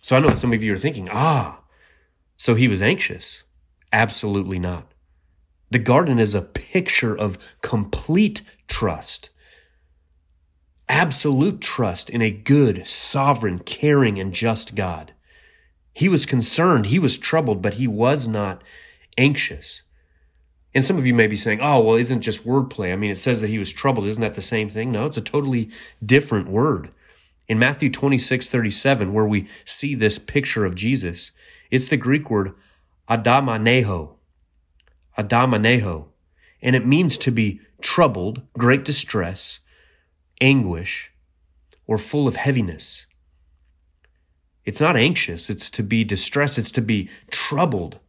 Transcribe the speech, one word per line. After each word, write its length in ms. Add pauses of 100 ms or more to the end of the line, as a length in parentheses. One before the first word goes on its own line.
So 140
I 40
know 80
what 120
some 140
of 100
you 100
are 40
thinking, 340
"Ah, 500 (760)
so 180
he 120
was 140
anxious." 640 (480)
Absolutely 680
not. 340 (800)
The 100
garden 380
is 160
a 80
picture 760
of 220 (240)
complete 800 (260)
trust, 600 (1600)
absolute 720
trust 480
in 120
a 100
good, 560
sovereign, 720
caring, 600
and 140
just 400
God. 400 (800)
He 160
was 160
concerned, 640
he 120
was 180
troubled, 440
but 140
he 120
was 400
not 360 (540)
anxious. 680 (920)
And 80
some 140
of 80
you 80
may 140
be 100
saying, 240
"Oh, 180
well, 160
isn't 260
just 240
wordplay? 460
I 40
mean, 160
it 80
says 220
that 80
he 100
was 120
troubled. 360
Isn't 140
that 120
the 80
same 280
thing?" 220
No, 140
it's 120
a 40
totally 480 (340)
different 460
word. 420 (560)
In 120
Matthew 320
twenty-six 580
thirty-seven, 640
where 140
we 200 (180)
see 280
this 240
picture 480
of 80
Jesus, 580 (380)
it's 200
the 80
Greek 340
word 240 (520)
adamaneho. 1080 (1000)
Adamaneho. 920 (520)
And 160
it 120
means 320
to 100
be 300 (200)
troubled, 600 (160)
great 260
distress, 760 (840)
anguish, 720 (720)
or 140
full 280
of 100
heaviness. 680 (1600)
It's 160
not 140
anxious. 560
It's 180
to 140
be 200
distressed. 540
It's 140
to 100
be 280 (200)
troubled. 800